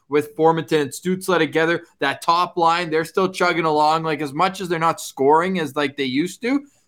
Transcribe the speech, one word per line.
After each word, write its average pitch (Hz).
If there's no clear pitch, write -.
with 147
Formenton 160
and 135
Stützle 185
together. 160
That 139
top 170
line, 165
they're 160
still 185
chugging 175
along. 156
Like, 156
as 139
much 190
as 185
they're 170
not 160
scoring 160
as, 143
like, 143
they 139
used 143
to. 277